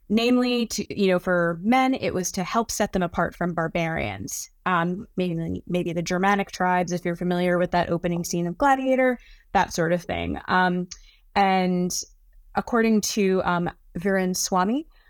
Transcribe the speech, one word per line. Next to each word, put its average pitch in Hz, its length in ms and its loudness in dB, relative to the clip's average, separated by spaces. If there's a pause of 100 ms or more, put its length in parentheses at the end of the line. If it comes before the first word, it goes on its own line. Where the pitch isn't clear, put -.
namely, 240 600 2
to, - 340 -8
you 190 60 4
know, 180 120 4
for 170 420 0
men, 262 340 4
it - 180 -2
was 180 200 -2
to 185 100 -2
help 226 280 -2
set - 220 -2
them 185 100 0
apart 170 320 -2
from 175 180 -2
barbarians. 160 960 -4 (160)
Um, 180 420 0 (100)
maybe, 175 500 -2
maybe 175 240 -2
the 170 100 -2
Germanic 196 500 0
tribes, 180 420 0
if 170 100 -4
you're 170 140 -4
familiar 175 400 0
with 175 140 0
that 175 180 0
opening 170 340 -2
scene 175 240 -2
of 175 100 -6
Gladiator, 262 600 2 (340)
that - 220 2
sort 165 180 0
of 175 120 0
thing. 170 440 -6
Um, 180 400 2 (480)
and 185 560 2 (640)
according 226 460 2
to, 190 420 2
um, 175 260 0 (280)
Viren 185 380 0
Swamy, 202 500 0 (240)